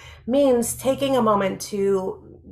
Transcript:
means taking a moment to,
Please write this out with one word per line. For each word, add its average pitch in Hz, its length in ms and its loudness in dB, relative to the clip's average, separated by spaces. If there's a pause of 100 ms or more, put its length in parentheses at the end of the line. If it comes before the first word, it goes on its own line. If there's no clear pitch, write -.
(280)
means 247 480 2
taking 269 420 -2
a 233 40 2
moment 196 400 0
to, 196 800 -4 (120)